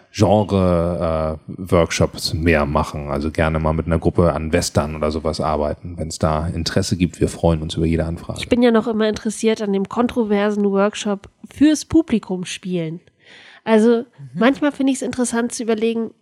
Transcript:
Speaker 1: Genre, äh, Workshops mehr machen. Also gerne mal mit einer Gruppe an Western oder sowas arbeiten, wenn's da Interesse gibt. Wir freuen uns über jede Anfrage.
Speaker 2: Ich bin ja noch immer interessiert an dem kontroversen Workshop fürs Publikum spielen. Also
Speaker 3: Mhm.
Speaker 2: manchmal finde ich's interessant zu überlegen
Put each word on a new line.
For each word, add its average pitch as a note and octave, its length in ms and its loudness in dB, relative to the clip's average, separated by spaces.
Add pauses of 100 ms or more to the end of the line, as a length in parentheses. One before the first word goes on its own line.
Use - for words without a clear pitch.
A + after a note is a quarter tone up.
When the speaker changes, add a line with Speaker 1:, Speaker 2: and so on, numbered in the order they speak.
(120)
Speaker 1:
Genre, F2 1400 2
äh, F2 60 -12 (180)
Workshops - 600 2
mehr D#2+ 320 4
machen. D2 440 -2
Also D2 200 -2
gerne D#2+ 300 0
mal D#2 140 0
mit D#2+ 120 -2
einer E2 140 0
Gruppe E2+ 340 2
an D#2 180 -4
Western D2+ 440 0
oder D2+ 160 -2
sowas D#2 280 -4
arbeiten, D#2 580 -4
wenn's D#2+ 200 -8
da D#2 300 0
Interesse F2 500 -2
gibt. E2 220 0
Wir - 100 2
freuen E2 320 2
uns D#2+ 140 -8
über E2 100 0
jede E2 200 0
Anfrage. - 340 -8
Speaker 2:
Ich - 100 -10
bin A#3+ 140 4
ja A#3+ 80 6
noch A3+ 160 2
immer A3 200 0
interessiert A3 540 -2
an G3+ 120 -2
dem G3 140 0
kontroversen G#3 760 0
Workshop G3+ 640 0 (220)
fürs D4+ 340 2
Publikum G3 600 0
spielen. E3+ 560 -6 (640)
Also A3+ 340 6
Speaker 3:
Mhm. A#3 60 -6 (300)
Speaker 2:
manchmal C#4 360 2
finde C4+ 220 0
ich's - 80 -4
interessant A#3+ 520 -2
zu B3 100 -8
überlegen A3+ 480 -2 (100)